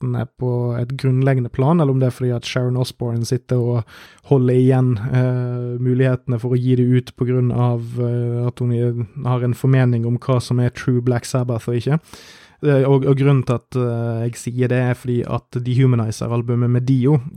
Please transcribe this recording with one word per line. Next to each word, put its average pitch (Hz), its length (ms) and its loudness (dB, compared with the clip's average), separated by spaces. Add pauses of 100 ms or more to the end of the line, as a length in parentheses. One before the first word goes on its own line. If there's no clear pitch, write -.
(380)
på 120 440 -4
et 131 160 -6
grunnleggende 131 520 0
plan, 151 300 2
eller 139 140 2
om 135 60 0
det 127 100 2
er - 20 -2
fordi 123 240 -4
at 120 80 -6
Sharon 123 320 -2
Osbourne 120 480 -4
sitter 123 320 -4
og 120 300 0 (400)
holder 127 280 2
igjen, 127 440 4
eh, 123 840 -2
mulighetene 127 640 0
for 123 100 -4
å 127 80 2
gi 127 160 2
det 123 80 2
ut 127 320 2
på 123 140 -2
grunn 123 240 0
av, 120 260 0 (220)
eh, 120 460 -2
at - 120 -6
hun 120 480 -2 (160)
har 123 200 -2
en 123 100 0
formening 123 520 2
om 117 120 -2
hva 123 240 -2
som 123 180 -2
er 123 120 0
true 123 280 -2
Black 120 240 0
Sabbath 123 460 -4
og 120 60 -2
ikke. 135 240 0 (640)
Eh, 139 200 4
og, 135 220 4
og 139 100 4
grunnen 135 300 2
til 127 80 0
at, - 240 -6
eh, 117 480 -2
jeg 117 160 -6
sier 123 260 -2
det 123 220 2
er 123 40 0
fordi 120 300 -2
at - 280 -6
Dehumanizer-albumet 120 1160 0
med 123 160 0
Dio 131 360 2 (160)